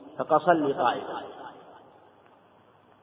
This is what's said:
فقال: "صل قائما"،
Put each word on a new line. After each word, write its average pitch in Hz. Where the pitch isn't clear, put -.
فقال: 151
"صل 156
قائما"، 120